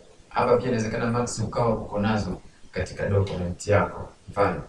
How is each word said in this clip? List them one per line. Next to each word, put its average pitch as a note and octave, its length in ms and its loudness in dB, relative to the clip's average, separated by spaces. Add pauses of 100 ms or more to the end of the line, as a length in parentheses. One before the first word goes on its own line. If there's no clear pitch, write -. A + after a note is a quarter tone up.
(280)
hapa A#2+ 280 4
pia - 100 0
inawezekana A#2 400 0
marks A#2+ 320 -2
ukawa A2 400 0
uko G#2 220 -4
nazo G2 400 0 (320)
katika - 360 -4
document F#2 580 0
yako. G2+ 420 2 (200)
Mfano, F#2 400 0